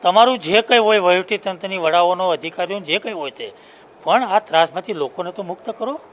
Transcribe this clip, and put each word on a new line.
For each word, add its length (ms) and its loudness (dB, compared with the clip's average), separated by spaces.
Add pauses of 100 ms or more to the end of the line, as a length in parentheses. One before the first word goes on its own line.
તમારું 360 4
જે 240 0
કંઈ 160 2
હોય, 220 4
વહીવટી 380 0
તંત્રની 400 -8
વડાઓનો, 520 2
અધિકારીઓનો 540 -6
જે 140 -2
કંઈ 160 -8
હોય 180 -8
તે, 200 -14 (500)
પણ 240 2
આ 160 2
ત્રાસમાંથી 520 0
લોકોને 380 -6
તો 100 -10
મુક્ત 300 -10
કરો 280 -8 (120)